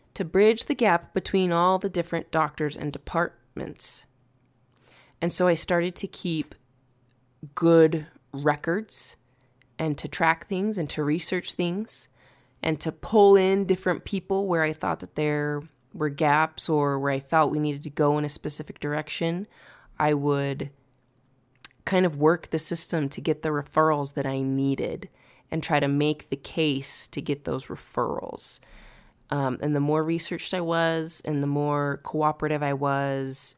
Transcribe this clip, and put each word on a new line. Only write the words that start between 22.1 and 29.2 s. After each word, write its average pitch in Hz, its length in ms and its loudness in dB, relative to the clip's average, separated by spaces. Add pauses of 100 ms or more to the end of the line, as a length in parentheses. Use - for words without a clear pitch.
work 160 320 2
the 156 100 0
system 165 500 0
to - 120 -10
get 151 220 -2
the 160 60 -2
referrals 147 640 0
that 135 100 -2
I 135 160 -2
needed 135 680 -2 (400)
and 160 140 -4
try 147 160 0
to 139 80 2
make 151 420 0
the 151 60 -4
case 143 720 -4
to 143 120 -8
get 143 240 -6
those 135 220 -6
referrals. - 920 -6 (720)